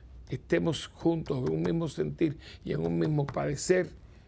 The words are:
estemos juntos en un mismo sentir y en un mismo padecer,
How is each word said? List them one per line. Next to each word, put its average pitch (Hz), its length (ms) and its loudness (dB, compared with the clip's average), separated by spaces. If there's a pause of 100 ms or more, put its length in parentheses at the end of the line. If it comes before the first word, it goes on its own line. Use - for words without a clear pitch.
(280)
estemos 170 600 0
juntos 160 500 0
en 147 160 0
un 160 80 0
mismo 170 260 0
sentir 147 520 0 (240)
y - 100 -4
en 160 100 0
un 170 140 2
mismo 151 300 2
padecer, 147 640 0 (360)